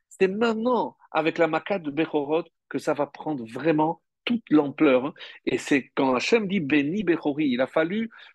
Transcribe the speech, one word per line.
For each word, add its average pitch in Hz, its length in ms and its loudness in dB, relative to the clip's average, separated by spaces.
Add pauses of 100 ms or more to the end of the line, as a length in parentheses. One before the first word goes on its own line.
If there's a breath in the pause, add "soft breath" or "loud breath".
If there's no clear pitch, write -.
c'est - 180 2
maintenant, 220 680 0 (140 soft breath)
avec 156 260 0
la 165 100 4
Makat 160 320 -2
de 147 120 -8
Bechorot, 151 540 -2 (240)
que 139 100 -6
ça 156 140 -2
va 139 140 -2
prendre 143 380 -8
vraiment 151 560 0 (240)
toute 233 240 -2
l'ampleur, 139 560 4
hein. 165 80 -8 (320 loud breath)
Et 127 120 -2
c'est 131 380 -2
quand 135 200 2
Hachem 208 320 0
dit, « 196 140 -2
Béni 151 420 0
Bechori », 151 480 0
il 120 100 0
a 131 60 0
fallu 196 420 -2 (260 loud breath)